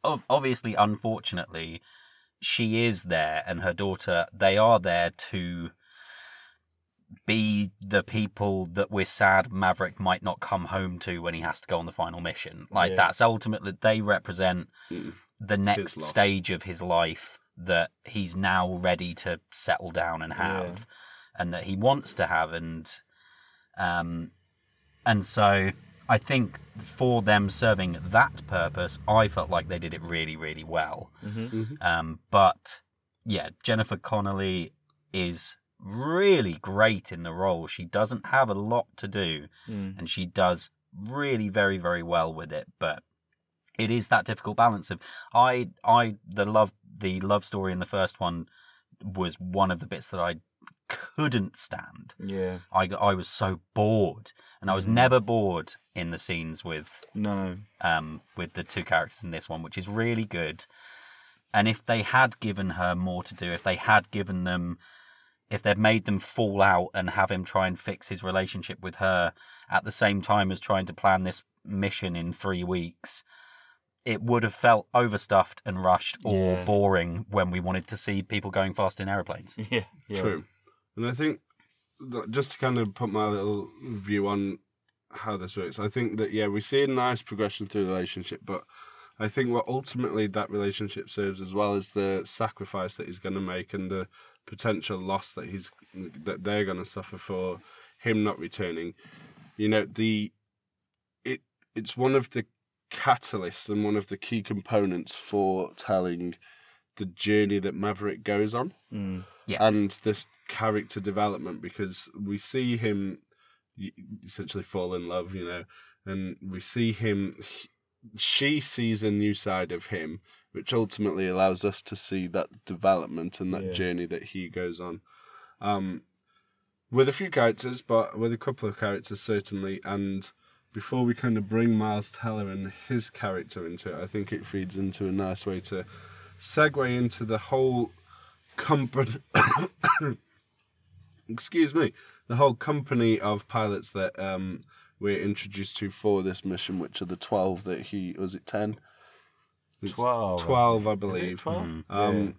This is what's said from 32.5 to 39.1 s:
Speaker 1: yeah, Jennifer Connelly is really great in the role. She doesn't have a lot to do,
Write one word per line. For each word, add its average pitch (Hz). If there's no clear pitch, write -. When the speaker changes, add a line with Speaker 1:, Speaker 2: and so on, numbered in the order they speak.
Speaker 1:
yeah, 85
Jennifer 110
Connelly 95
is 87
really 139
great 101
in 85
the 82
role. 85
She -
doesn't 107
have 131
a 98
lot 110
to -
do, 82